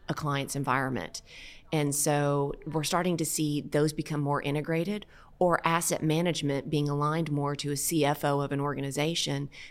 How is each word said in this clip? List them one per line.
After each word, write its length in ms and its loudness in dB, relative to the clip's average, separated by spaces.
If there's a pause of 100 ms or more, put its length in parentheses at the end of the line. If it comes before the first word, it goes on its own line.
a 60 -2
client's 420 -2
environment. 680 -2 (500)
And 220 2
so 600 2 (120)
we're 180 -2
starting 340 2
to 80 0
see 360 0
those 320 2
become 280 -2
more 200 0
integrated, 640 -2 (360)
or 240 4
asset 380 2
management 680 0
being 200 2
aligned 420 0
more 240 0
to 160 -4
a 60 -2
C 260 2
F 220 2
O 160 2
of 100 -2
an 80 -2
organization 920 -2 (220)